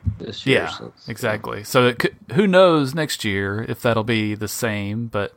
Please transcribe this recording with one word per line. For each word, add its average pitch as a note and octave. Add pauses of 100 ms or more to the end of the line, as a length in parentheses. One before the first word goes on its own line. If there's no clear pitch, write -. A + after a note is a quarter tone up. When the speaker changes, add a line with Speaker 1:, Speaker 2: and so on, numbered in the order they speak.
(180)
Speaker 1:
this A2+
year B2
Speaker 2:
Yeah, E2+
Speaker 1:
since. -
Speaker 2:
exactly. A2
So B2+
it B2
could, - (160)
who F#3
knows F3
next D#3
year G2
if -
that'll A2
be G#2+
the G#2+
same, G#2+
but G2+